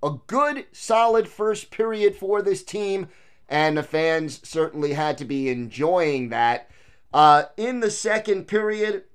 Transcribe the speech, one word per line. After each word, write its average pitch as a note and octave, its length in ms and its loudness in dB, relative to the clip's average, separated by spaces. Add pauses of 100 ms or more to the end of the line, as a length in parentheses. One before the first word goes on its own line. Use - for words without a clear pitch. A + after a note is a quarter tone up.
a C#3+ 140 -4 (100)
good, - 460 -2
solid A3+ 560 2
first G#3 420 -4
period G#3 460 0
for G3+ 260 -2
this F#3+ 220 -2
team, G3 420 -4 (420)
and D3+ 280 0
the D3+ 80 -2
fans D#3+ 580 -2
certainly D3+ 520 -2
had D3+ 240 -2
to C#3+ 60 -12
be C3+ 240 -4
enjoying C3 840 -2
that. A#2+ 380 0 (440)
Uh, D3 320 8 (120)
in B3 220 -4
the G#3+ 140 -2
second G#3 560 -2
period, G#3+ 560 -2 (100)